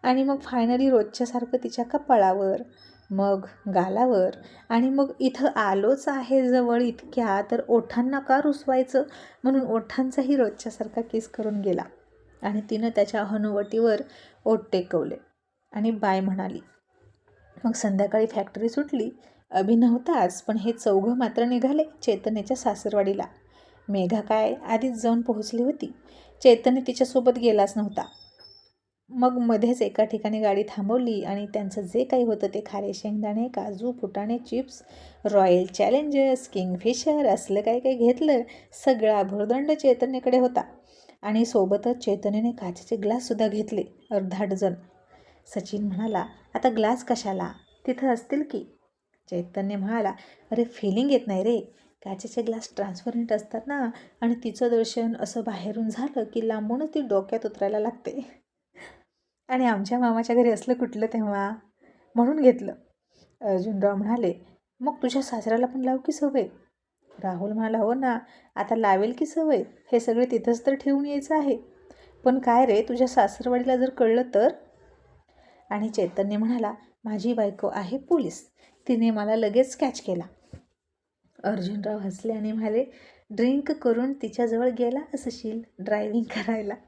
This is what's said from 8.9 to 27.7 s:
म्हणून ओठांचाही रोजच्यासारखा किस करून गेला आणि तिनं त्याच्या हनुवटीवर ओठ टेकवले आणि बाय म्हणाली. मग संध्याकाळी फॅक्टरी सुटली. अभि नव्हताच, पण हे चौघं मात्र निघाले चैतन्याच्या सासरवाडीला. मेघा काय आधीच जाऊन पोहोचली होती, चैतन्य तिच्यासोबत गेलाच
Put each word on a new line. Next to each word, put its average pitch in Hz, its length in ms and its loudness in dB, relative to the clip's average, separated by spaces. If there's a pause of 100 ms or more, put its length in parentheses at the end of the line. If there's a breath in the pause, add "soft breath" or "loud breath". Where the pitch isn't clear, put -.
म्हणून 262 240 2
ओठांचाही 254 680 -2
रोजच्यासारखा 220 680 -2
किस 226 260 -6
करून 214 340 -6
गेला 196 220 -2 (580)
आणि 208 280 -2
तिनं 226 260 -2
त्याच्या 208 280 2
हनुवटीवर 214 760 0 (440 loud breath)
ओठ 220 260 2
टेकवले 180 440 -2 (580)
आणि 220 200 0
बाय 202 260 2
म्हणाली. 190 400 -4 (1000)
मग 233 160 -2
संध्याकाळी 202 520 2
फॅक्टरी 220 440 -4
सुटली. 285 400 -2 (420 soft breath)
अभि 196 240 2
नव्हताच, 240 680 2
पण 220 140 -2
हे 214 160 -2
चौघं 220 440 2
मात्र 233 280 0
निघाले 262 380 2 (180)
चैतन्याच्या 214 560 -2
सासरवाडीला. 202 680 -2 (600 soft breath)
मेघा 196 340 0
काय 220 320 0 (120)
आधीच 226 360 -2
जाऊन 233 200 2
पोहोचली 226 420 -2
होती, 302 280 -4 (500 loud breath)
चैतन्य 254 460 6
तिच्यासोबत 247 500 2
गेलाच 214 380 4